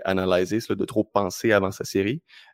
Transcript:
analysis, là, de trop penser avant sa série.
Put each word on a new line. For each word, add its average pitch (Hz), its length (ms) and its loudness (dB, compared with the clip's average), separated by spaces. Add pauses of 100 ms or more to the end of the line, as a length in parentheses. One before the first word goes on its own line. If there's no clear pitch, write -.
analysis, 92 640 0
là, - 40 -2
de 98 120 -2
trop 107 180 0
penser 101 480 0
avant 98 180 4
sa - 140 -8
série. 104 380 -2 (320)